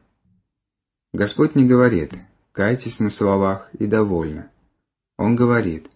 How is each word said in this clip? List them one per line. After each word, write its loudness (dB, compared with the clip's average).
Господь 0
не 6
говорит: 2
"Кайтесь -4
на -2
словах -2
и -4
довольно". -2
Он 0
говорит: 0